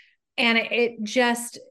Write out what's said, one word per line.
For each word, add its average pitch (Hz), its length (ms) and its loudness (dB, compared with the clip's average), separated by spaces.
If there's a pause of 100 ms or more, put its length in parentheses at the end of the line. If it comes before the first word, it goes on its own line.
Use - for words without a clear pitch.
(380)
And 226 200 2
it 226 460 -2
just, 240 560 0 (120)